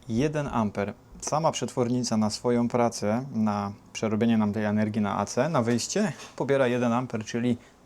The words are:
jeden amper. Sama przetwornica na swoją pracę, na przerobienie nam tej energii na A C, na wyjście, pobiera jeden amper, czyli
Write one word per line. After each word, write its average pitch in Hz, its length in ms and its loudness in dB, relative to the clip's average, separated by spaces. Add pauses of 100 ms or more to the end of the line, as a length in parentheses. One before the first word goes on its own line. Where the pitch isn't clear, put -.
jeden 143 440 0
amper. 104 420 -2 (260)
Sama 151 320 0
przetwornica 123 640 -2
na 107 140 2
swoją 120 380 2
pracę, 117 560 0 (100)
na 104 380 0 (200)
przerobienie 113 460 2
nam 104 140 2
tej 107 120 -2
energii 107 380 0
na 98 160 0
A 101 80 0
C, 131 220 0
na 147 140 2
wyjście, 120 500 0 (240)
pobiera 135 300 2
jeden 120 260 2
amper, 120 320 -2
czyli 120 340 0 (280)